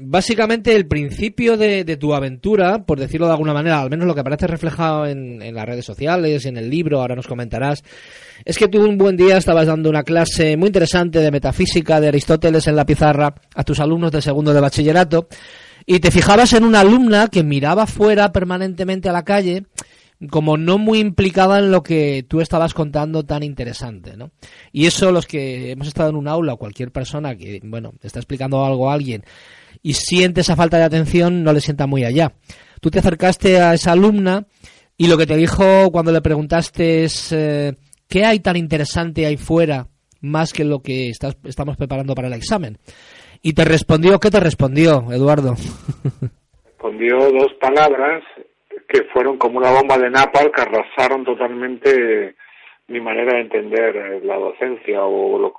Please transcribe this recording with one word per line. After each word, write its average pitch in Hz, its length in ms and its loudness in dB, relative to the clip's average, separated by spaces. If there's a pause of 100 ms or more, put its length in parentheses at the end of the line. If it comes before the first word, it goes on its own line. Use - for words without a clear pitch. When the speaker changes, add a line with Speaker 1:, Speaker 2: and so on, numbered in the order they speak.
Speaker 1:
básicamente 214 720 0
el 185 140 2
principio 208 680 -2
de, 202 280 0
de 165 120 -4
tu 147 160 -2
aventura, 180 720 0
por 147 140 -2
decirlo 160 280 -4
de 165 60 2
alguna 151 220 0
manera, 156 260 0
al 131 80 -4
menos 165 180 -2
lo 165 80 0
que 143 60 -4
aparece 147 280 -4
reflejado 156 580 -4
en, 131 360 -10
en 113 120 -14
las 110 100 -8
redes 120 200 -10
sociales 147 600 -2
y 135 40 -6
en 123 80 -10
el 113 140 -8
libro, 151 300 -2
ahora 123 140 -4
nos 127 140 -10
comentarás, 123 560 -6 (600)
es - 140 -6
que 214 80 4
tú 208 180 2
un 208 140 2
buen 190 180 2
día 190 200 6
estabas 165 320 2
dando 156 220 0
una 151 120 0
clase 165 540 0
muy 185 120 2
interesante 175 520 2
de 151 100 2
metafísica 156 720 0
de 151 80 2
Aristóteles 156 580 2
en 151 100 0
la 147 100 2
pizarra 147 480 2 (200)
a - 80 -6
tus 139 160 -2
alumnos 165 320 0
de 147 120 -2
segundo 151 300 0
de 143 80 6
bachillerato 160 680 2 (580)
y 180 140 2
te 170 100 4
fijabas 196 440 4
en 226 100 6
una 220 160 6
alumna 214 500 6
que 170 140 0
miraba 147 420 0
fuera 208 460 2
permanentemente 185 760 -4
a 175 40 -2
la 175 120 -2
calle, 196 400 -2 (680)
como 156 260 0
no 170 220 0
muy 220 220 2
implicada 190 580 2
en 202 120 2
lo 185 120 4
que 143 440 -2
tú 160 140 -2
estabas 160 320 -2
contando 151 520 -4
tan 147 180 -6
interesante, 120 720 -12
¿no? 123 140 -18 (420)
Y 147 140 0
eso 185 260 2
los 175 140 0
que 127 460 -8
hemos 139 160 -10
estado 156 200 -2
en 156 80 -4
un 143 120 -6
aula 156 260 -4
o - 20 -12
cualquier 123 360 -12
persona 139 440 -8
que, 98 280 -16
bueno, 113 280 -14 (100)
está 113 180 -14
explicando 135 440 -4
algo 135 240 -2
a 143 60 -2
alguien 127 280 -6 (600)
y 151 120 -4
siente 180 460 0
esa 165 160 0
falta 170 220 2
de 165 60 4
atención, 170 580 0
no 156 100 2
le 151 80 2
sienta 143 260 -4
muy 135 180 -2
allá. 139 280 0 (480)
Tú 160 100 0
te 185 100 -2
acercaste 185 600 2
a 170 140 4
esa 175 180 0
alumna 196 540 2 (500)
y 170 120 2
lo 165 100 6
que 160 80 2
te 151 100 0
dijo 190 560 4
cuando 165 200 0
le 160 100 2
preguntaste 160 840 0
es, - 280 -6
eh, 147 420 -2 (340)
"¿qué 196 160 0
hay 220 160 2
tan 175 160 -2
interesante 160 720 -4
ahí 151 100 -2
fuera 151 520 -2 (340)
más 156 320 -4
que 156 100 -2
lo 143 160 -2
que 131 300 -6
estás, - 340 -10
estamos 143 320 -8
preparando 135 380 -6
para 127 140 -8
el 123 60 -8
examen?". 117 440 -6 (640)
Y 160 100 -2
te 165 140 2
respondió, 165 540 4
¿qué 208 100 2
te 202 100 4
respondió, 143 720 2
Eduardo? 135 420 2
<laughs> - 1120 -10
Speaker 2:
Respondió 117 540 -2 (120)
dos 135 300 2
palabras 143 600 2 (640)
que 131 240 2
fueron 131 260 0
como 123 200 -2
una 127 120 4
bomba 135 280 4
de 127 120 2
napalm 135 420 2
que 139 100 0
arrasaron 127 600 -2
totalmente 120 1120 0 (520)
mi 120 120 -8
manera 117 340 -2
de 120 60 0
entender, 110 560 -2
eh, 98 260 -8
la 98 140 -4
docencia 104 680 -6
o, 98 340 -2
lo, - 200 -2